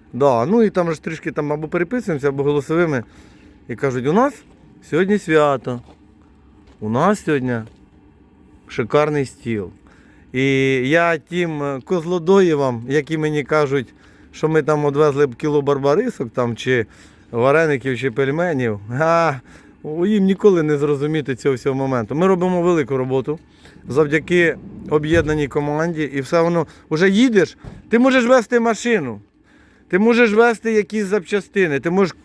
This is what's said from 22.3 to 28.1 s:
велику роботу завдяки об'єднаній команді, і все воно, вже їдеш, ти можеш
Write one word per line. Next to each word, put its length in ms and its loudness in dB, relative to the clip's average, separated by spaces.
велику 340 0
роботу 420 -2
завдяки 680 0
об'єднаній 580 0
команді, 540 -4
і 180 -6
все 220 0
воно, 240 0
вже 180 2
їдеш, 480 2
ти 100 2
можеш 260 4